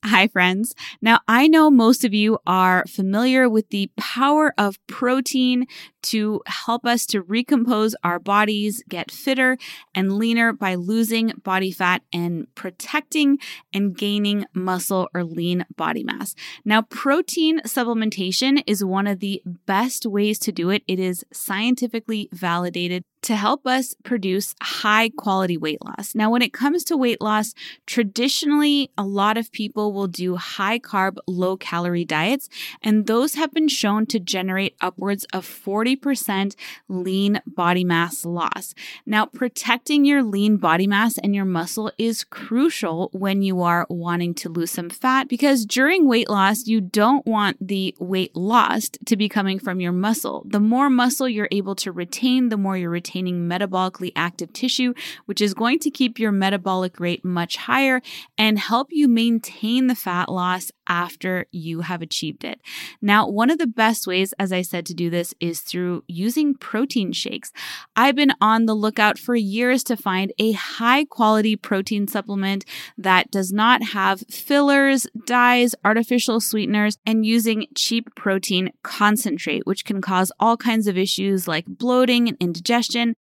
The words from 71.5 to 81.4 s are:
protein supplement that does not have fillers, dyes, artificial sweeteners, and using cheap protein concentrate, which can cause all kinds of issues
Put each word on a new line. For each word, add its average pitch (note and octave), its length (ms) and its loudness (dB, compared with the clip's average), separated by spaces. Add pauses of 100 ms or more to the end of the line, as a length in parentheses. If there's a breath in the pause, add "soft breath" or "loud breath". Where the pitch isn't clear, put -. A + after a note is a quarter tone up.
protein G3+ 520 -2
supplement G3 580 -4 (320 loud breath)
that F#3 320 2
does F#3+ 240 -2
not A3+ 300 4
have G3 380 -2 (100)
fillers, C#4 760 4 (200)
dyes, B3 500 4 (100)
artificial A3+ 560 2
sweeteners, G#3 640 0
and A3 200 2
using A3+ 500 2
cheap - 400 -2
protein F#3+ 560 0 (120)
concentrate, - 840 0
which - 180 -2
can G3 160 -4
cause F#3 380 0
all A3+ 180 4
kinds A3+ 300 0
of F#3 100 0
issues F#3+ 500 0